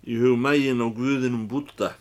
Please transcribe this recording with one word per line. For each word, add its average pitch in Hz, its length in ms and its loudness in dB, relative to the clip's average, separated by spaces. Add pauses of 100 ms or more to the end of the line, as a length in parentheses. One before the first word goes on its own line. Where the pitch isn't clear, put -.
í 117 160 -6
hug 123 220 4
maginn 135 420 2
á 117 80 0
guðinum 123 600 -2
Búdda 123 500 -4